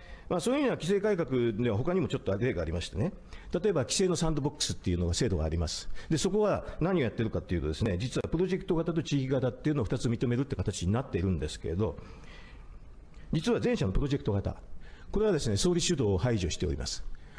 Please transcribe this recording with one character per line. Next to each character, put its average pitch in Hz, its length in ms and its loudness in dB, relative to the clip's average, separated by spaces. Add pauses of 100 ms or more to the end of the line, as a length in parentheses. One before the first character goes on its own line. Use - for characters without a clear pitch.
(300)
ま 180 80 0
あ、 - 20 0
そ 233 140 2
う - 20 2
い 294 40 2
う - 20 2
よ 269 60 4
う - 20 2
な 170 80 2
規 156 100 -6
制 196 140 4
改 208 160 2
革 123 340 2
で 120 180 2
は 101 80 2
他 170 160 2
に 190 60 2
も 147 80 2
ち - 80 -2
ょ 123 40 0
っ - 20 -14
と 98 160 0
例 117 160 2
が 85 80 -2
あ 80 40 -2
り 80 60 -2
ま 87 80 0
し - 100 -6
て - 60 -8
ね。 127 160 0 (400)
例 180 200 2
え - 20 2
ば、 165 80 2
規 - 140 -2
制 190 120 4
の 175 80 2
サ 160 140 2
ン 107 60 2
ド 147 60 0
ボ 143 80 2
ッ - 80 -8
ク - 60 -4
ス - 100 -2
っ - 40 -10
て - 120 -4
い 90 60 2
う - 20 2
の 87 80 2
が 85 80 2
制 127 140 2
度 98 100 0
が 76 60 0
あ 78 60 2
り 82 80 0
ま 82 100 0
す。 - 220 -6 (200)
で、 160 80 2
そ 180 140 2
こ 208 80 2
は 180 260 2 (140)
何 175 220 2
を - 20 4
や 110 60 2
っ - 20 -4
て - 100 -2
る 110 80 0
か - 100 -2
っ - 20 -4
て - 120 -4
い 87 40 2
う - 40 0
と - 60 0
で 80 60 0
す - 100 -2
ね、 98 140 2
実 127 260 -2
は - 60 -4
プ 160 80 0
ロ 185 100 2
ジ 180 80 0
ェ 170 40 0
ク - 60 -10
ト 190 100 2
型 165 180 0
と 160 100 0
地 143 160 0
域 131 80 0
型 131 220 2
っ - 20 -2
て - 180 -2
い 156 40 4
う - 20 -2
の 139 60 2
を 104 40 0
二 131 140 -2
つ - 80 0
認 117 220 0
め 120 80 2
る 139 60 2
っ - 20 -8
て 135 100 -6
形 - 320 -2
に - 60 4
な 120 80 2
っ - 80 -6
て 190 80 0
い 170 40 0
る 190 60 2
ん 185 100 2
で - 120 -2
す - 100 -10
け - 80 -8
れ 82 80 -2
ど、 95 220 0 (1400)
実 165 180 2
は 196 100 4
前 240 140 2
者 - 100 0
の 95 60 2
プ - 80 4
ロ 143 80 2
ジ 135 80 0
ェ 131 40 0
ク - 40 -12
ト 113 80 0
型、 98 240 0 (560)
こ 196 80 2
れ 214 80 4
は 208 60 4
で 151 60 2
す 123 100 0
ね、 98 80 2
総 180 160 4
理 170 80 2
主 - 100 2
導 135 140 2
を 101 120 4
排 117 220 2
除 87 100 0
し - 80 -4
て 90 80 -2
お 78 60 0
り 69 60 -2
ま - 100 -4
す。 - 160 -6 (360)